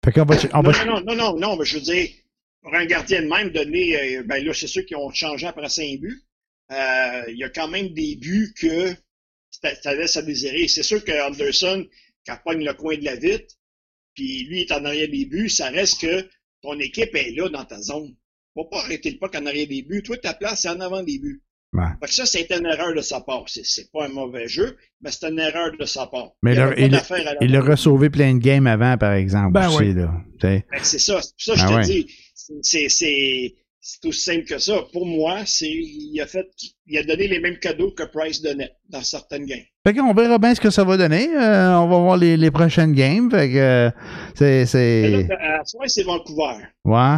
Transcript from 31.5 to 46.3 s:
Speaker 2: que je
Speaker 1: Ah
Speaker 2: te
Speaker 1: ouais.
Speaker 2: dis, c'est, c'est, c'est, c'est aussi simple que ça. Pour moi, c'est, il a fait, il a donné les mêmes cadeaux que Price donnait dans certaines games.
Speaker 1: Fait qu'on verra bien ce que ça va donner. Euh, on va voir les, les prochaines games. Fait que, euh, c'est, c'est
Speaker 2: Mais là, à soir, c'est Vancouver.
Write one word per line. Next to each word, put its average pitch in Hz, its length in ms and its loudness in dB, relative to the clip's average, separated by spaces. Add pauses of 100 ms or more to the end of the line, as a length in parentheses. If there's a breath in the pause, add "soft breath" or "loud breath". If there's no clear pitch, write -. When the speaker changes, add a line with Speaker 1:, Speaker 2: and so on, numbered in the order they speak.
Speaker 2:
que - 60 4
je 92 40 4
Speaker 1:
Ah 95 40 4
Speaker 2:
te 104 80 6
Speaker 1:
ouais. 113 60 4
Speaker 2:
dis, 359 240 0 (280 soft breath)
c'est, - 280 -20
c'est, 147 280 0
c'est, 135 640 0 (260)
c'est - 260 -12
aussi - 140 -4
simple 165 240 -2
que 143 140 -8
ça. 202 160 -2 (180)
Pour 180 140 -4
moi, 165 400 -2
c'est, 160 240 -4
il 151 500 -8
a 147 60 -4
fait, 190 200 -6 (400)
il 151 120 -4
a 151 60 -2
donné 165 220 0
les 185 140 -2
mêmes 175 180 -4
cadeaux 175 380 -2
que 160 60 -8
Price 156 400 -6
donnait 139 300 -6 (180)
dans 135 120 -10
certaines 143 440 -8
games. 131 180 -10 (220)
Speaker 1:
Fait 208 80 2
qu'on 254 180 2
verra 233 240 4
bien 226 180 6
ce - 60 -6
que 220 80 4
ça 202 160 4
va 185 140 2
donner. 180 360 4
Euh, 196 440 6
on 170 100 4
va 175 120 6
voir 180 180 4
les, 170 180 6
les 160 140 6
prochaines 160 420 4
games. 147 380 4
Fait 165 200 4
que, 127 60 2
euh, 127 340 6 (440 loud breath)
c'est, 135 320 6
c'est 117 440 6
Speaker 2:
Mais 101 160 4
là, 156 340 -2
à 147 40 -8
soir, 247 220 -12
c'est 220 160 -2
Vancouver. 156 600 -4 (200)